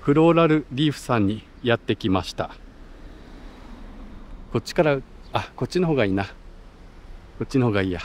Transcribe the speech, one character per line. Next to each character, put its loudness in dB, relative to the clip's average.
フ 2
ロ 6
ー 6
ラ 6
ル 2
リ 2
ー 0
フ -8
さ 0
ん 2
に -4
や 4
っ -2
て -2
き -4
ま 2
し -10
た。 -6
こ 0
っ -4
ち -12
か 2
ら、 4
あ、 -2
こ -6
っ -6
ち -2
の 2
方 2
が 4
い 2
い 0
な。 0
こ -14
っ -18
ち 0
の 4
方 2
が 2
い 0
い -2
や。 -4